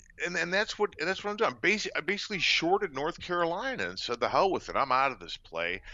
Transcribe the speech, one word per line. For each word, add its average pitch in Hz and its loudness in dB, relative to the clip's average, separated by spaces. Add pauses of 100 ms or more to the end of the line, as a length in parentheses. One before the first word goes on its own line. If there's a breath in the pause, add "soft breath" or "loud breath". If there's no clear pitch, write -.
(240)
and, 175 -4
and 170 0
that's 208 0
what, 208 0
that's 185 -2
what 208 -4
I'm 214 -6
doing. 202 2
I'm 127 -6
basi-, 202 2
I - -4
basically 190 -4
shorted 175 2
North 151 -4
Carolina 175 -2
and 92 -8
said, 120 -2
"The 107 2
hell 170 6
with 123 -2
it. 87 0
I'm 131 2
out 131 4
of 98 -12
this 85 -10
play. 85 -4 (120)